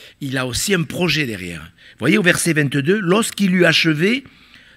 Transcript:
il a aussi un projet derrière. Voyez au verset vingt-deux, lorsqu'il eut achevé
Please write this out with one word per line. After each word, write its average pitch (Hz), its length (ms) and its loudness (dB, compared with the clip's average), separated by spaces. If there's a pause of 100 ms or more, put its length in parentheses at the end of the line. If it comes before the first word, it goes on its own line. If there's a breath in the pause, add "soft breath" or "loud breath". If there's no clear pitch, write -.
(220 loud breath)
il 135 160 -6
a 131 80 -4
aussi 127 280 -4
un 175 100 0
projet 151 420 -2
derrière. 90 440 -10 (300 loud breath)
Voyez 156 180 2
au 208 60 0
verset 170 300 0
vingt-deux, 147 440 0
lorsqu'il 202 560 0
eut 180 120 4
achevé 165 580 2 (540 loud breath)